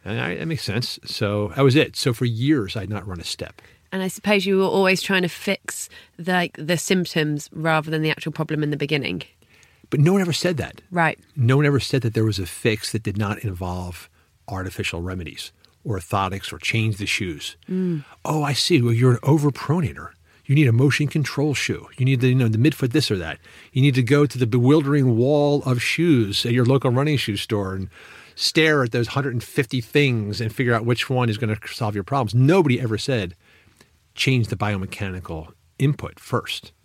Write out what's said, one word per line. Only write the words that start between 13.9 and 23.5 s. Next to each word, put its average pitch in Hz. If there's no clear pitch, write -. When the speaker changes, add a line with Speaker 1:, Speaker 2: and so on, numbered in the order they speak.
Speaker 1:
artificial 92
remedies, 90
orthotics, 95
or 85
change 110
the 101
shoes. 85
Speaker 2:
Mm. 180
Speaker 1:
"Oh, 151
I 143
see. 139
Well, 120
you're 123
an 120
overpronator. 143
You 139
need 151
a 117
motion 135
control 143
shoe. -
You 127
need 131
the, 127
you 127
know, 127
the 107
midfoot 135
this 147
or 104
that. 82